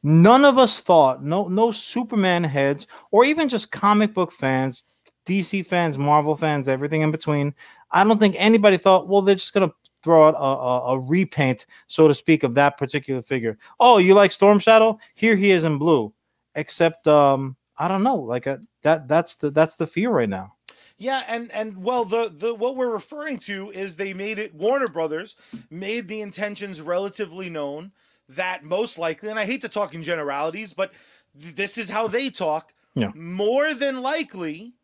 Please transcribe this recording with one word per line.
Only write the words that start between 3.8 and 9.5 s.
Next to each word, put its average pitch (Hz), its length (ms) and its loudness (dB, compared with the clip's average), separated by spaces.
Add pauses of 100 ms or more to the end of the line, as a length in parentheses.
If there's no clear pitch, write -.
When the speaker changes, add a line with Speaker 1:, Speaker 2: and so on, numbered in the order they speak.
Speaker 1:
book 180 180 -4
fans, 131 540 -4 (400)
D 190 180 -2
C 190 180 -6
fans, 170 380 -2
Marvel 147 360 2
fans, 147 320 -2
everything 147 340 -2
in 156 100 0
between. 147 420 -4 (380)
I 180 120 4
don't 214 140 4
think 208 220 2
anybody 208 380 4
thought, 185 300 4
"Well, 196 140 2
they're 196 140 2
just - 180 -12